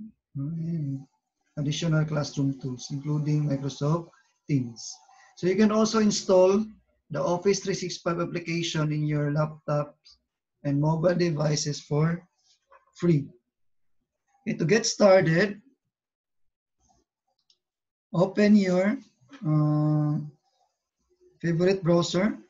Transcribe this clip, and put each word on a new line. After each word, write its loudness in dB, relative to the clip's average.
and -6
additional -2
classroom -4
tools, -10
including -2
Microsoft -4
Teams. -4
So -6
you 0
can 4
also 2
install 4
the -4
Office 0
three -4
sixty-five -6
application -4
in -2
your -2
laptops -4
and 0
mobile 0
devices -2
for -2
free. 0
Okay, -8
to -2
get 0
started, 4
open 4
your, 2
uh, 2
favorite 0
browser. 2